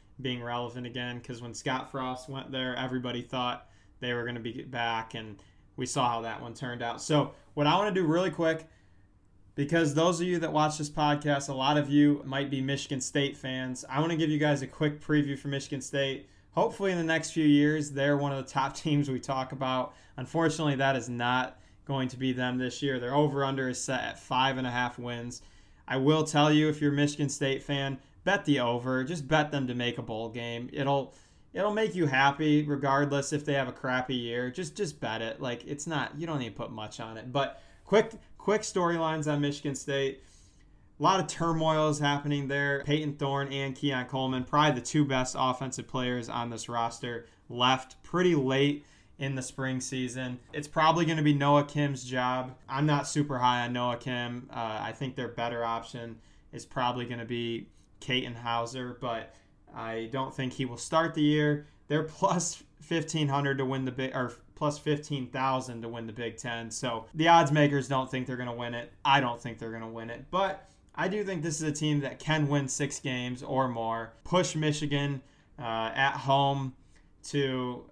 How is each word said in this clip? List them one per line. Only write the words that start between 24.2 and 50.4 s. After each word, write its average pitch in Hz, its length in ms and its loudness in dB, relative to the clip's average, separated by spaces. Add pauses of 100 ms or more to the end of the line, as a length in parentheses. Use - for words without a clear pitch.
and 127 100 -2
a 123 40 -4
half 123 280 -2
wins. 120 420 -8 (460)
I 131 80 -2
will 151 300 4
tell 151 260 6
you, 151 160 6
if 151 140 -2
you're 143 100 4
a 143 40 2
Michigan 147 340 2
State 135 340 -2
fan, 139 360 -4 (260)
bet 190 200 2
the 139 140 4
over. 123 440 0
Just 143 240 -6
bet 151 240 4
them 135 160 0
to 123 60 -2
make 120 240 -2
a 123 40 -4
bowl 113 280 -6
game. 120 440 -6
It'll, 139 420 0 (380)
it'll 208 200 0
make 214 220 0
you 170 100 2
happy 143 580 4
regardless 139 680 2
if 147 140 -2
they 147 80 0
have 131 160 0
a - 20 -8
crappy 127 440 -2
year. 120 360 -4
Just, 170 240 -8
just 190 240 -4
bet 113 220 -4
it. 113 200 -6
Like, 123 240 -6
it's 147 220 -8
not, 143 320 -4
you 165 80 -6
don't 156 120 -2
need 117 100 -4
to 104 60 -12
put 113 160 -8
much 107 280 -10
on 113 180 -10
it. 123 140 -12
But 139 300 -2 (240)
quick, 214 260 6 (260)
quick - 260 0
storylines 160 680 0
on 147 80 0
Michigan 143 340 -2
State. 135 480 -2 (800)
A 143 40 0
lot 170 180 6
of 151 60 -4
turmoil 156 600 2
is 147 100 2
happening 143 520 0
there. 143 360 0
Peyton 147 300 0
Thorne 139 380 -2
and 139 200 -4
Keon 131 340 -2
Coleman, 131 360 -2
probably 147 360 4
the 120 60 -8
two 151 200 4
best 131 340 0
offensive 127 480 -2
players 123 400 -2
on 120 220 -4
this 110 180 -10
roster, 117 600 -4 (200)
left 123 560 2
pretty 180 320 4
late 139 500 2 (320)
in 135 180 -4
the 131 60 -4
spring 131 400 -4
season. 127 580 -6 (140)